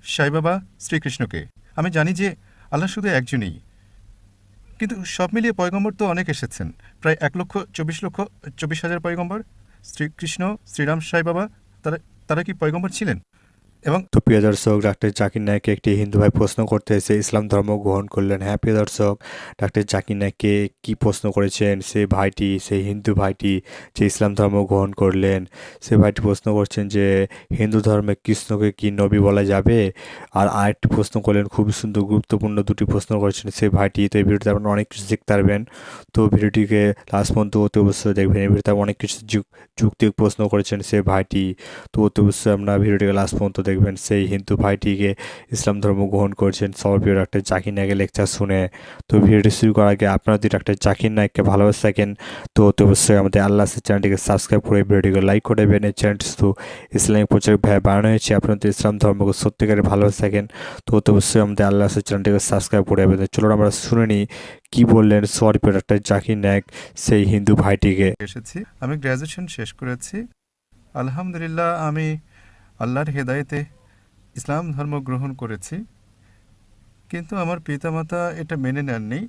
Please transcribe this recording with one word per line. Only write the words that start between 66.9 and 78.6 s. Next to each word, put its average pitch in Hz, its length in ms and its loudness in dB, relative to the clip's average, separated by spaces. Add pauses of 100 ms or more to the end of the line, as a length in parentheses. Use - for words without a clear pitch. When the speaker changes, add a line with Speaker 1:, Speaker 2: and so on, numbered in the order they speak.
Speaker 2:
সেই 104 180 4 (100)
হিন্দু 104 200 2 (100)
ভাইটিকে। 98 460 2 (180)
Speaker 1:
এসেছি, 113 320 -14 (240)
আমি 135 200 -4
গ্র্যাজুয়েশন 139 420 -6 (120)
শেষ 110 140 -10 (100)
করেছি। 123 360 -10 (840)
আলহামদুলিল্লাহ, 165 680 -6 (180)
আমি 156 180 -4 (800)
আল্লাহর 135 320 -4
হেদায়েতে 139 440 -6 (800)
ইসলাম 147 260 -6 (120)
ধর্ম 147 180 -6 (140)
গ্রহণ 131 220 -4 (100)
করেছি, 110 360 -10 (1300)
কিন্তু 170 220 -10 (100)
আমার 170 240 -4
পিতামাতা 160 540 -6 (220)
এটা 160 120 -8 (100)